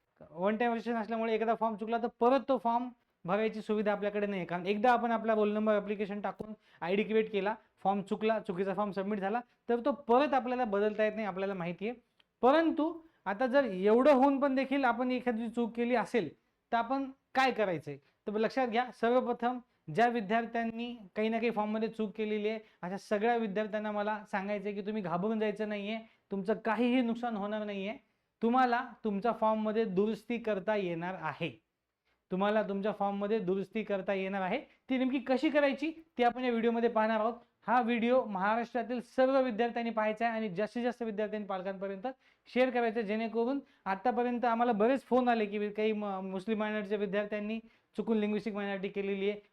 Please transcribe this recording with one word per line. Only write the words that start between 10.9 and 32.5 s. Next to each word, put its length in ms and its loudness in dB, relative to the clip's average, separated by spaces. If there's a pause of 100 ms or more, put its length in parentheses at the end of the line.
येत 120 2
नाही, 120 -4
आपल्याला 260 -4
माहिती 360 -6
आहे. 80 -8 (440)
परंतु 600 4 (240)
आता 220 0
जर 160 4
एवढं 480 4
होऊन 280 6
पण 160 2
देखील 280 0
आपण 280 0
एखादी 380 -2
चूक 260 -2
केली 200 0
असेल, 340 0 (420)
तर 60 2
आपण 340 -2 (240)
काय 160 4
करायचंय? 460 -2
तर 340 -12
लक्षात 360 0
घ्या, 180 0 (160)
सर्वप्रथम 580 0 (360)
ज्या 120 6
विद्यार्थ्यांनी 920 -2 (180)
काही 140 0
ना 80 0
काही 140 0
फॉर्ममध्ये 380 -2
चूक 280 -6
केलेली 320 -2
आहे, 100 -6 (220)
अशा 160 -6
सगळ्या 400 0
विद्यार्थ्यांना 540 -4
मला 400 -4
सांगायचंय 420 -4
की 80 -8
तुम्ही 200 -6
घाबरून 380 -2
जायचं 300 -2
नाहीये, 300 -6 (320)
तुमचं 220 -2
काहीही 480 2
नुकसान 340 -2
होणार 280 -4
नाहीये, 440 -8 (340)
तुम्हाला 440 2 (180)
तुमच्या 280 0
फॉर्ममध्ये 540 2
दुरुस्ती 520 0
करता 380 -2
येणार 440 -4
आहे. 440 -6 (680)
तुम्हाला 320 2